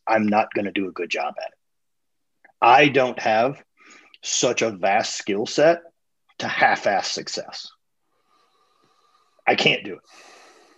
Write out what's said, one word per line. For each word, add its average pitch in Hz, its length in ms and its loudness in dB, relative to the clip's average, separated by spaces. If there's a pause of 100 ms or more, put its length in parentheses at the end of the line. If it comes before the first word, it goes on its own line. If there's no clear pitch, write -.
I'm 110 180 2
not 107 280 0
gonna 101 180 -4
do 98 160 -4
a 87 60 -12
good 85 160 -8
job - 280 -6
at - 120 -12
it. - 80 -20 (1040)
I 127 260 6
don't 127 320 0
have 120 420 0 (600)
such - 380 -2
a 113 80 0
vast 101 480 -2
skill 104 280 -4
set 160 360 2 (560)
to - 100 -8
half-ass - 640 0
success. - 580 -10 (1800)
I 123 100 2
can't 139 280 0
do 92 120 -10
it. - 60 -20 (760)